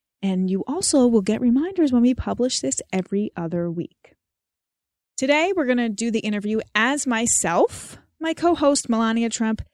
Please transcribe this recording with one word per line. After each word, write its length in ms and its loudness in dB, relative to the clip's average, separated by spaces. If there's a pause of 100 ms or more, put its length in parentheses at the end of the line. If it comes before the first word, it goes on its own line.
(220)
And 280 0
you 160 -2
also 400 2
will 140 4
get 220 -2
reminders 500 2
when 80 4
we 140 4
publish 460 -2
this 200 -4 (100)
every 460 -2
other 340 -4
week. 440 -10 (1040)
Today, 360 2
we're 120 0
gonna 240 0
do 200 -4
the 100 0
interview 400 -4 (140)
as 320 0
myself, 920 0 (200)
my 140 -4
co-host 560 0
Melania 400 0
Trump. 320 -4 (140)